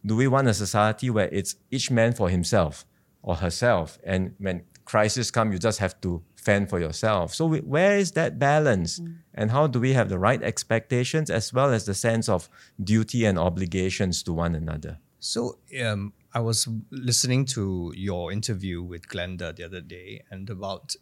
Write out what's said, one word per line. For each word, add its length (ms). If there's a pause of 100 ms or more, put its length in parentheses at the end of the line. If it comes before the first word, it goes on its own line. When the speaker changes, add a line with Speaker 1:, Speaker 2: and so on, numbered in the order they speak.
Speaker 1:
do 100
we 120
want 200
a 60
society 560
where 220
it's 240 (160)
each 200
man 220
for 160
himself 560 (360)
or 140
herself. 680
And 340
when 260 (220)
crisis 460
come, 220
you 60
just 200
have 220
to 200 (140)
fend 340
for 100
yourself. 540
So 120
we, 140
where 380
is 160
that 240
balance? 640
Speaker 2:
Mm. 160 (180)
Speaker 1:
And 180
how 160
do 120
we 140
have 160
the 100
right 240
expectations 840
as 240
well 180
as 140
the 80
sense 340
of 220 (340)
duty 400
and 160
obligations 840
to 100
one 220
another? 420 (220)
Speaker 3:
So, 400 (220)
um, 300 (220)
I 80
was 260 (240)
listening 540 (100)
to 400
your 380
interview 500
with 240
Glenda 480
the 80
other 160
day 500
and 200
about 520